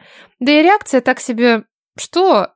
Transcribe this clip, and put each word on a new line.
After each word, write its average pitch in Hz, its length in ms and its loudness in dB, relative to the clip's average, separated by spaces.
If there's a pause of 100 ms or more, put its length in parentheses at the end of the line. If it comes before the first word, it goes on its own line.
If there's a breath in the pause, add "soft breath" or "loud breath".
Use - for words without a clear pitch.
(380 soft breath)
Да 262 140 0
и 302 100 4
реакция 370 380 2
так 254 200 -4
себе... 233 440 -2 (340)
Что? 330 580 0